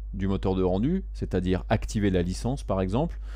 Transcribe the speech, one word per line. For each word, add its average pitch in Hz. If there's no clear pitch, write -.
du 95
moteur 95
de 92
rendu, 113
c'est-à-dire 90
activer 107
la 90
licence 117
par 95
exemple. 110